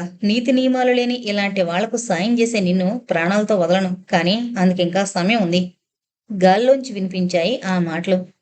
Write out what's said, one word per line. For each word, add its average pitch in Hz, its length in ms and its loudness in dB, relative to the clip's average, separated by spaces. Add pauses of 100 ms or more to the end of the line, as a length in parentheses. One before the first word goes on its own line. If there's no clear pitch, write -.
(260)
నీతి 240 260 2
నియమాలు 254 400 2
లేని 247 220 0
ఇలాంటి 202 480 -2
వాళ్లకు 196 340 -2
సాయం 233 440 0
చేసే 226 200 0
నిన్ను 185 380 0 (120)
ప్రాణాలతో 196 460 0
వదలను, 185 400 0 (140)
కానీ 202 480 0
అందుకింకా 180 460 0
సమయం 196 380 0
ఉంది." 180 300 0 (720)
గాల్లోంచి 247 480 4
వినిపించాయి 185 720 -2
ఆ 185 140 -2
మాటలు. 175 480 -2 (160)